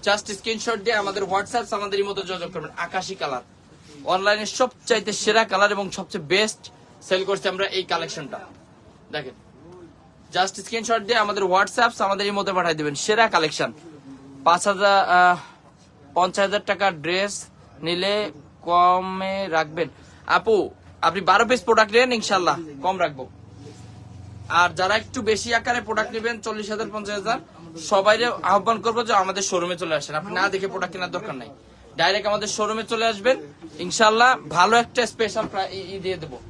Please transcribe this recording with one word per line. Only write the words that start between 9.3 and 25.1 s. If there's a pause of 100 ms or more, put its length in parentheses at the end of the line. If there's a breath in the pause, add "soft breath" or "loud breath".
just (100)
স্ক্রিনশট
দিয়ে
আমাদের
WhatsApp,
আমাদের
ইমোতে
পাঠিয়ে
দিবেন।
সেরা
কালেকশন, (720)
পাঁচ
হাজার, (100)
আহ, (760 loud breath)
পঞ্চাশ
হাজার
টাকার
ড্রেস (360)
নিলে (320)
কমে
রাখবেন। (380 loud breath)
আপু, (320)
আপনি
বারো
পিস
প্রোডাক্ট
নেন,
ইনশাল্লাহ (260)
কম
রাখবো। (1200)
আর
যারা
একটু